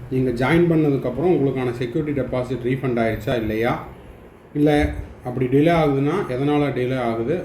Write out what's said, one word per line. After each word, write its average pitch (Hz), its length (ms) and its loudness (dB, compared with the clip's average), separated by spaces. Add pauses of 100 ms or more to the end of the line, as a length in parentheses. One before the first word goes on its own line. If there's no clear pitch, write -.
(140)
நீங்க 131 180 0 (100)
ஜாயின் 165 300 4
பண்ணதுக்கப்புறம் 143 640 2
உங்களுக்கான 131 460 0
செக்யூரிட்டி 147 400 -4
டெபாசிட் 123 480 -4
ரீஃபண்ட் 131 340 -2
ஆயிடுச்சா 113 380 -2
இல்லையா, 110 320 -2 (840)
இல்ல 147 100 4 (580)
அப்படி 127 260 -2
டிலே 160 280 6
ஆகுதுன்னா 143 340 2 (220)
எதனால 143 420 2
டிலே 127 180 0 (120)
ஆகுது, 117 360 -2